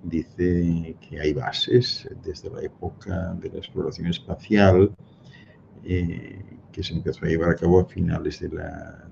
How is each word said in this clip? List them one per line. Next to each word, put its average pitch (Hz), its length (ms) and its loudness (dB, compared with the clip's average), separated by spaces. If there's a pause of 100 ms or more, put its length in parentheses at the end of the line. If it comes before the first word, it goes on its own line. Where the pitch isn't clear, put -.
Dice 85 960 0
que - 200 -14
hay 76 120 2
bases - 760 0 (160)
desde - 260 -10
la 80 120 -10
época 87 800 -6
de 85 80 -10
la 82 100 -10
exploración 78 500 -6
espacial, 95 840 4 (920)
eh, 87 600 -4 (260)
que 92 120 -10
se 87 120 -8
empezó 82 300 -6
a 82 40 0
llevar 82 220 2
a 82 60 2
cabo 87 240 6
a 90 60 2
finales 82 540 -2
de 85 80 -6
la 80 640 -10